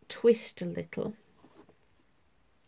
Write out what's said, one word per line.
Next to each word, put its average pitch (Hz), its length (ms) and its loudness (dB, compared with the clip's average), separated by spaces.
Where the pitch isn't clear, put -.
twist - 520 2
a 175 40 -4
little, 175 500 -6